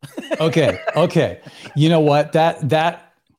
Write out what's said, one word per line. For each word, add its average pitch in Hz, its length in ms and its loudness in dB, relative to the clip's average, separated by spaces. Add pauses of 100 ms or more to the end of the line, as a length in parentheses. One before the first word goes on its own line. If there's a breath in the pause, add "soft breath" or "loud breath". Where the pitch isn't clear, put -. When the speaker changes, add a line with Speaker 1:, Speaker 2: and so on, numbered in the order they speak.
(180)
Speaker 1:
<laughs> - 220 -8
Speaker 2:
Okay. 160 400 0 (160)
Okay. 147 460 0 (340 loud breath)
You 151 140 4
know 165 100 4
what? 147 320 2
That, 160 380 0
that 160 440 -2 (260)